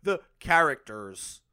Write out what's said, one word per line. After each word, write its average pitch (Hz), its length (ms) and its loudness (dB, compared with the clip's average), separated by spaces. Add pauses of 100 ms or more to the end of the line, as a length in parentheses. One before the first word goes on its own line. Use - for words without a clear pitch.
the 196 160 -2 (200)
characters. 113 1000 -2 (120)